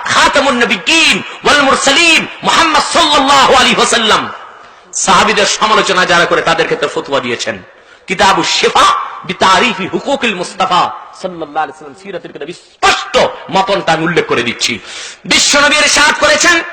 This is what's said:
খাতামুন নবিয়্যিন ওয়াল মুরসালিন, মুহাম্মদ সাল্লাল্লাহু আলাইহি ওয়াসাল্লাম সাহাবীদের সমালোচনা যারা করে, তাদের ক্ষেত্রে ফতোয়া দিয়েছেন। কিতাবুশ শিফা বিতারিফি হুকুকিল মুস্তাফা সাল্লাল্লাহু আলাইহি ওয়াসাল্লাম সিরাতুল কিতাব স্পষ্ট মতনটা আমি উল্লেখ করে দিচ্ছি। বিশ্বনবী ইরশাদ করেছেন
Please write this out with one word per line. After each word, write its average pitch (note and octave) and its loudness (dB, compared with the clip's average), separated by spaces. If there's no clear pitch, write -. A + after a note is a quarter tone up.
খাতামুন C#4 2
নবিয়্যিন A#3+ 0
ওয়াল C#4 4
মুরসালিন, C#4 2
মুহাম্মদ D4 2
সাল্লাল্লাহু C#4 4
আলাইহি B3+ 4
ওয়াসাল্লাম A3 0
সাহাবীদের G3+ 2
সমালোচনা F#3+ 0
যারা F3 2
করে, E3 0
তাদের E3 0
ক্ষেত্রে - -2
ফতোয়া C#3 -2
দিয়েছেন। A#2 -6
কিতাবুশ F#3+ 2
শিফা - 2
বিতারিফি G3+ 0
হুকুকিল A#3 -2
মুস্তাফা F3 -2
সাল্লাল্লাহু D#3 -6
আলাইহি D3+ -18
ওয়াসাল্লাম C#3 -20
সিরাতুল E3+ -12
কিতাব D#3+ -12
স্পষ্ট - -4
মতনটা F#3 0
আমি D#3+ -2
উল্লেখ D#3+ 0
করে B2+ -2
দিচ্ছি। A#2+ -6
বিশ্বনবী C#4+ 2
ইরশাদ D4 2
করেছেন D4+ 2